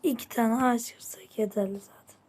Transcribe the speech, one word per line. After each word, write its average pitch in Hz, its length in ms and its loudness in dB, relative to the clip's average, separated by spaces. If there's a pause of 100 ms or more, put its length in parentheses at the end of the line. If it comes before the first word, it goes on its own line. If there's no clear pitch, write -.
iki 277 260 -2
tane 233 360 2
ağaç 240 300 2
kırsak - 440 -14
yeterli 202 420 -2
zaten. - 360 -20 (120)